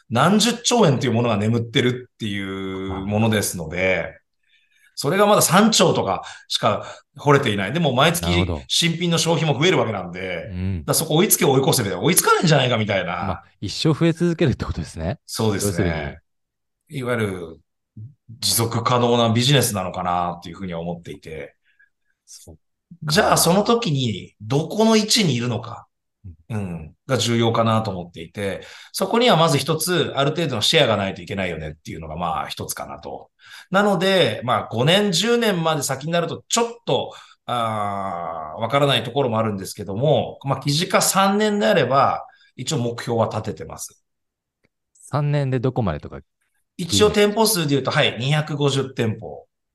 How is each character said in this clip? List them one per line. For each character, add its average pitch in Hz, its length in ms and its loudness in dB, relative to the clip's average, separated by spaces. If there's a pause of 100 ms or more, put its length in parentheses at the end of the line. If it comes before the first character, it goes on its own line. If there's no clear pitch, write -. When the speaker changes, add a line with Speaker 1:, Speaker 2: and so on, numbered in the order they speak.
Speaker 1:
何 156 300 4
十 233 160 2
兆 226 320 2
円 127 120 4
と 113 80 -2
い 123 40 0
う - 20 0
も 117 100 2
の 123 60 0
が 107 80 2
眠 110 240 2
っ - 20 -4
て 123 180 -2
る 123 320 0
っ - 40 -20
て 113 100 -8
い 101 160 -4
う 95 640 -6
も 104 140 0
の 113 100 4
で 104 120 2
す - 140 -4
の 82 120 -8
で、 90 280 0
Speaker 2:
は 82 80 -2
い。 - 140 -12 (760)
Speaker 1:
そ 139 160 -2
れ 190 80 0
が 208 80 6
ま 208 100 6
だ 156 60 4
三 196 280 6
兆 156 240 4
と 110 100 0
か 92 180 -2 (260)
し - 100 -4
か 107 260 0 (320)
掘 143 160 4
れ 139 80 8
て 110 120 0
い 101 40 -2
な 98 100 -2
い。 110 60 -4
で 170 80 -2
も 143 120 0
毎 147 200 4
月 - 120 -4
Speaker 2:
な 87 120 0
る 92 80 2
ほ 87 140 -4
ど。 65 100 -12
Speaker 1:
新 170 240 0
品 170 180 -2
の 165 80 2
消 165 180 0
費 151 160 0
も 117 60 -2
増 156 80 2
え 185 40 4
る 156 80 4
わ 113 80 2
け 110 60 -4
な 98 100 -6
ん 87 100 -10
で、 90 380 -8
Speaker 2:
う 92 40 -10
ん。 92 260 -4
Speaker 1:
だ - 60 -12
か - 40 -2
ら 135 40 2
そ - 120 -2
こ 156 100 -2
追 170 80 4
い - 40 0
つ - 80 2
け - 80 0
追 135 140 4
い 131 40 2
越 123 100 2
せ 101 160 0
で 90 60 -4
追 107 160 0
い 185 60 2
つ - 60 2
か 466 120 4
な 415 60 0
い - 40 -2
ん - 20 4
じ 156 80 6
ゃ - 20 4
な 131 100 2
い 123 40 0
か 120 60 0
み 107 100 -2
た 101 120 0
い 90 60 -2
な。 85 80 -6
Speaker 2:
ま 87 180 -4
あ、 - 140 -8 (160)
一 - 120 -8
生 156 220 0
増 165 120 0
え 165 60 4
続 170 220 0
け 165 120 0
る 127 40 4
っ - 60 2
て - 80 -6
こ - 80 -6
と - 80 -8
で 76 60 -6
す - 120 -14
ね。 82 280 -4
Speaker 1:
そ 110 240 -2
う - 20 0
で 92 80 -2
す 101 60 -2
ね。 101 40 0
Speaker 2:
要 90 40 -4
す 98 80 0
る 80 360 -4 (720)
に。 151 80 -10
Speaker 1:
い 127 60 -8
わ 123 80 -2
ゆ 120 60 -2
る 90 420 -6 (800)
持 - 160 -2
続 113 260 0
可 123 160 2
能 120 180 4
な 117 160 4
ビ 120 120 2
ジ 147 100 4
ネ 123 80 6
ス 101 120 0
な 95 80 -2
の 90 100 -6
か 92 100 -6
な 87 300 0
っ 87 100 -12
て 87 80 -14
い - 20 -14
う 82 40 -16
ふ 98 60 -12
う 95 40 -8
に 87 80 -8
は 82 60 -6
思 85 180 -6
っ 85 40 -18
て 78 100 -14
い 73 80 -16
て。 71 340 -14 (720)
Speaker 2:
そ - 260 -20
っ - 40 -20
か。 - 40 -20 (440)
Speaker 1:
じ 156 160 2
ゃ 240 120 4
あ - 60 4
そ 170 160 4
の 202 80 4
時 233 300 0
に 120 500 -2
ど 139 260 -2
こ 214 160 2
の 220 120 6
位 214 80 4
置 214 200 2
に 139 100 2
い 117 40 0
る 123 100 -2
の 110 120 -2
か、 - 260 -14 (640)
Speaker 2:
う 113 40 -6
ん。 - 20 -2
Speaker 1:
う - 20 -2
ん、 85 360 -8 (140)
が 131 80 0
重 117 220 0
要 117 140 2
か 117 120 2
な 110 180 2
と 104 80 -4
思 87 160 -8
っ - 40 -20
て 85 120 -16
い 85 80 -16
て、 98 300 -6 (320)
そ 190 160 -4
こ 226 100 0
に 247 100 4
は 185 80 6
ま 160 120 4
ず 143 100 2
一 160 180 -2
つ 156 380 -2
あ 135 80 0
る 147 80 0
程 160 160 -2
度 127 100 -4
の 104 60 -4
シ - 140 2
ェ 147 80 6
ア - 20 0
が 110 100 2
な 98 120 -2
い 90 60 -6
と 87 80 -16
い 85 40 -16
け 101 80 -8
な 95 120 -4
い 87 40 -4
よ 80 80 -8
ね 78 120 -10
っ - 20 -12
て - 180 -18
い - 60 -12
う 80 40 -14
の 82 60 -14
が 76 100 -10
ま 80 260 -4
あ 71 60 -8
一 - 180 -10
つ - 80 -8
か 69 120 -10
な 69 140 -16
と。 67 300 -14 (400)
な 190 120 2
の 202 160 2
で、 170 460 2
ま 113 220 0
あ - 40 -14
五 113 140 0
年、 196 260 4
十 226 260 2
年 202 280 0
ま 160 100 2
で 139 80 -2
先 135 240 -4
に 165 60 -4
な 170 80 2
る 165 80 -2
と - 200 -10
ち - 100 0
ょ 233 40 2
っ 233 40 0 (200)
と、 117 260 -2 (340)
あ 98 1120 -4
ー、 95 40 -2
わ 113 80 2
か 143 120 4
ら 143 60 4
な 131 100 4
い 110 60 2
と 120 80 -8
こ 143 120 0
ろ 123 80 0
も 110 80 0
あ 113 40 2
る 110 100 0
ん 98 40 -4
で 95 100 -8
す - 80 -12
け 104 100 -10
ど 98 120 -8
も、 123 480 0
ま 135 140 -2
あ、 - 20 -12
記 143 100 -4
事 151 180 -2
化 - 120 2
三 202 380 2
年 208 200 0
で 214 80 2
あ 214 80 4
れ 143 120 4
ば、 127 380 2 (300)
一 139 200 -6
応 135 40 0
目 120 220 -4
標 117 180 -2
は 110 100 2
立 104 260 -6
て - 0 -
て 80 100 -14
ま 78 140 -14
す。 - 260 -16 (880)
Speaker 2:
三 147 380 -4
年 143 180 0
で 131 80 0
ど 123 140 0
こ - 100 -2
ま 92 100 0
で 73 80 -6
と - 80 -14
か？ 69 120 -14 (560)
Speaker 1:
一 190 260 0
応 208 80 6
店 208 220 2
舗 220 140 2
数 175 160 0
で 147 60 -2
言 139 120 2
う - 20 -4
と、 127 80 -4
は 139 140 2
い、 95 160 -2
二 135 120 0
百 151 240 -2
五 139 140 0
十 131 240 -2
店 110 240 -2
舗。 73 280 -14 (280)